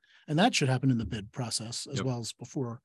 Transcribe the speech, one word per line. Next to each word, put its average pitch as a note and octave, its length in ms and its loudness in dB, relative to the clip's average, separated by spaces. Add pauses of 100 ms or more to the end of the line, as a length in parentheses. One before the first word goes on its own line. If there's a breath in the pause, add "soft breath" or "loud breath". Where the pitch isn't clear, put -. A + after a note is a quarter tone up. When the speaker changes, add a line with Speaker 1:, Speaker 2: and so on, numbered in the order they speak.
(300 soft breath)
Speaker 1:
And D3+ 100 2
that A#3 160 6
should C#3 140 4
happen C3 200 4
in B2 80 6
the A2+ 80 0
bid G#2 280 -8
process A#2 580 -6
as C3+ 60 -4
Speaker 2:
Yep. B2+ 80 -2
Speaker 1:
well B2 140 -2
as A2 120 -8
before B2 520 -6